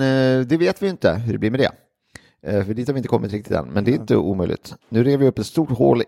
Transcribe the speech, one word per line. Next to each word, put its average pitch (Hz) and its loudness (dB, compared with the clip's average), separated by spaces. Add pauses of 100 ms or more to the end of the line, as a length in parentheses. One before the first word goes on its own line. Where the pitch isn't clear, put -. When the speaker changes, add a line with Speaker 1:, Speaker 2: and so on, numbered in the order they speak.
Speaker 1:
eh, 131 2
det 151 2
vet 180 0
vi 202 -2
ju 196 0
inte 107 -2
hur 113 -4
det - -4
blir 110 -2
med 131 -4
det. 120 0 (720)
Eh, 98 -2
för 104 -6
dit 120 -4
har 143 -2
vi 135 -2
inte 127 -6
kommit 113 0
riktigt 104 -6
än. 71 -4
Men 95 -2
det 107 2
är 127 4
Speaker 2:
Nej. 151 0
Speaker 1:
inte 113 0
omöjligt. 92 -2 (140)
Nu 117 2
rev 139 2
vi 139 4
upp 123 0
ett 107 -4
stort 156 -2
hål 120 4